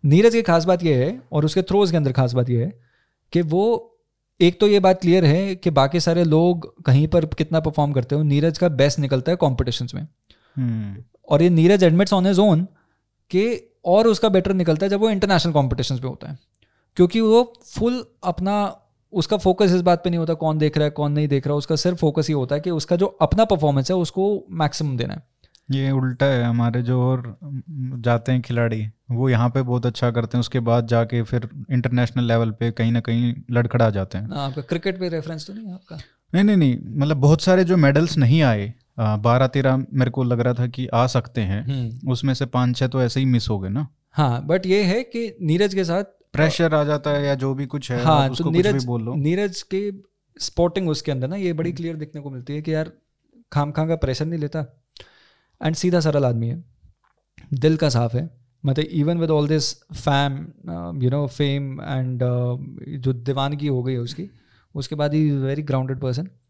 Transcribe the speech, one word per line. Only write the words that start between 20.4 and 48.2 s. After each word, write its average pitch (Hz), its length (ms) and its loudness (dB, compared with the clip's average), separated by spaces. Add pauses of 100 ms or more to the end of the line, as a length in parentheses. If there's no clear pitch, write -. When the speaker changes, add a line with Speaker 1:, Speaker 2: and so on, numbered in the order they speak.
Speaker 1:
देख 151 180 0
रहा 151 80 2
है, 147 60 0
कौन 147 220 -2
नहीं 147 160 0
देख 139 180 0
रहा, 147 100 0
उसका 147 200 -2
सिर्फ 180 220 0
फोकस 151 320 0
ये 156 40 0
होता 131 200 -2
है 151 60 -2
कि 180 100 -6
उसका 170 260 -2
जो 190 100 2
अपना 185 380 2
परफॉर्मेंस 147 460 0
है, 185 60 2
उसको 190 540 -2
मैक्सिमम 151 460 -2
देना - 180 -4
है। - 80 -14 (480)
Speaker 2:
ये 135 200 0
उल्टा 131 360 0
है 127 180 2
हमारे 117 380 0
जो 123 200 0
और 123 360 -2 (600)
जाते 120 340 0
हैं 127 100 0
खिलाड़ी, 113 460 -2 (220)
वो 127 180 0
यहाँ 120 220 2
पे 135 120 -2
बहुत 123 240 -2
अच्छा 120 240 -2
करते 113 260 -4
हैं, 123 40 2
उसके 123 200 -2
बाद 117 260 0
जाके 117 360 0
फिर 113 260 -4 (220)
इंटरनेशनल 123 540 0
लेवल 117 260 2
पे 117 200 -4
कहीं 113 220 0
ना 117 80 0
कहीं 120 340 0 (160)
लड़खड़ा 120 400 2
जाते 95 280 -4
हैं। 107 100 -8
Speaker 1:
ना, - 80 -8
आपका 139 260 -6
क्रिकेट 180 380 -6
पे 180 80 -4
रेफरेंस 160 380 -8
तो 196 60 -16
नहीं 220 140 -14
है 185 60 -14
आपका? 175 240 -18 (380)
Speaker 2:
नहीं, 190 100 4
नहीं, 208 120 4
नहीं, 139 260 4
मतलब, 143 340 -2
बहुत 147 240 4
सारे 185 240 4
जो 180 120 2
मेडल्स 156 400 4
नहीं 147 260 4
आए, 110 320 0 (240)
अ, 107 180 0
बारह 120 300 2
तेरह 131 460 0
मेरे 127 180 0
को 127 120 -4
लग 120 180 0
रहा 123 140 0
था 120 120 -2
कि 123 200 -8
आ 120 200 2
सकते 123 340 -2
हैं, 101 260 -4
Speaker 1:
हम्म। 127 460 -6
Speaker 2:
उसमें 131 220 -2
से 135 120 -4
पाँच 123 300 0
छः 135 100 -2
तो 131 160 -2
ऐसे 123 180 -2
ही 135 60 0
मिस 120 240 0
हो 107 80 -2
गए 95 100 -6
ना। 131 200 -4 (240)
Speaker 1:
हाँ, 143 360 -2
but 185 180 0
ये 196 160 2
है 202 200 0
कि 233 400 -8
नीरज 180 320 0
के 190 100 -2
साथ 175 200 -2
Speaker 2:
प्रेशर 156 720 -2
आ 147 100 2
जाता 147 260 -2
है 143 160 -2
या 139 80 0
जो 135 200 -4
भी 139 120 -6
कुछ 127 260 -8
है, 123 120 -2
Speaker 1:
हाँ, 156 160 4